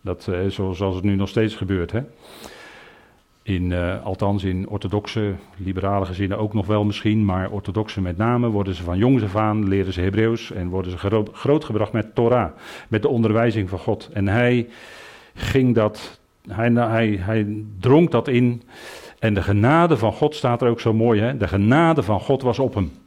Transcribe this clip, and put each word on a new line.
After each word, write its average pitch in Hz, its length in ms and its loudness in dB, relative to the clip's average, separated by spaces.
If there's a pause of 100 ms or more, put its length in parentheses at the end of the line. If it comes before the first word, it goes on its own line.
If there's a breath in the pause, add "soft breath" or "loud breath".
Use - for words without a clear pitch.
Dat, - 280 -8
eh, 92 180 -2
zo-, 95 260 -4
zoals 95 220 -2
het 92 100 -6
nu 101 100 2
nog 98 140 0
steeds 110 260 0
gebeurt, 92 380 -4
hè. 110 80 -2 (1400 loud breath)
In, 90 300 -2
eh, 90 320 -4
althans 98 400 -2
in 95 240 -2
orthodoxe, 104 680 -4 (220 loud breath)
liberale 95 480 -2
gezinnen 92 340 -4
ook 107 160 -4
nog 101 120 0
wel 104 180 2
misschien, 107 400 0
maar 92 260 0
orthodoxe 104 500 -4
met 90 160 -4
name, 120 320 0
worden 101 260 -2
ze 85 80 -10
van 87 160 -2
jongs 123 240 4
af 101 140 -2
aan, 107 320 0
leren 95 240 0
ze 87 80 -4
Hebreeuws 110 520 0
en 90 160 -6
worden 90 220 -4
ze 90 80 -8
gero-, 104 340 0
grootgebracht 127 600 0
met 107 220 -2
Torah, 117 360 2 (380 loud breath)
met 107 140 0
de - 60 2
onderwijzing 113 600 2
van 92 100 -6
God. - 340 -4
En 98 160 -2
hij 120 400 2 (680 loud breath)
ging 127 360 2
dat, 107 460 -2 (280)
hij, 110 220 -2
hij, 113 500 2
hij 107 440 -2 (160)
dronk 143 300 6
dat 117 180 0
in. 123 340 2 (560 loud breath)
En 110 160 0
de 95 80 0
genade 139 540 4
van 107 160 0
God 147 220 0
staat 120 280 0
er 123 60 4
ook 117 120 0
zo 113 120 2
mooi, 110 280 4
hè. 127 160 -2
De 104 120 -2
genade 135 540 4
van 98 180 0
God 131 220 0
was 123 160 0
op 131 160 0
hem. 90 180 -2 (140)